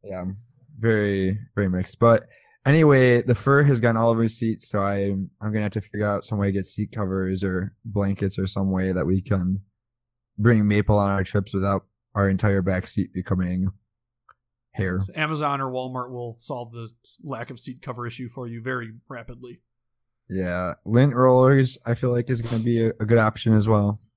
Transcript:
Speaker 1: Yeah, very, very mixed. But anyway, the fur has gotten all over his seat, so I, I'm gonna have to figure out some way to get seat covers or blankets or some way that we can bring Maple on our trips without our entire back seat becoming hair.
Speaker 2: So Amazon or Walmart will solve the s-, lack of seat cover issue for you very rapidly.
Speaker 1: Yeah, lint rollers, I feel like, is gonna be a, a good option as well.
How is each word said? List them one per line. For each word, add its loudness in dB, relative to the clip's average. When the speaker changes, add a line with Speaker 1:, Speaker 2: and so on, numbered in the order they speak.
Speaker 1:
Yeah, -10
very, 2
very 0
mixed. -4
But 4
anyway, 6
the 2
fur 2
has 4
gotten 2
all 4
over 2
his 0
seat, -2
so -2
I, 0
I'm -4
gonna -2
have -4
to -4
figure -4
out -2
some -4
way 0
to 0
get -2
seat -4
covers -4
or -4
blankets -4
or -2
some -2
way -2
that -2
we 0
can -2
bring 4
Maple 4
on 2
our 0
trips -2
without 0
our 2
entire 2
back -2
seat -2
becoming -2
hair. -4
Speaker 2:
So -8
Amazon -4
or -4
Walmart -8
will -10
solve -10
the -14
s-, -16
lack -10
of -14
seat -10
cover -10
issue -10
for -12
you -12
very -8
rapidly. -18
Speaker 1:
Yeah, -4
lint 2
rollers, 4
I -2
feel -2
like, -2
is -2
gonna -4
be 2
a, 2
a -2
good 6
option 2
as 4
well. 2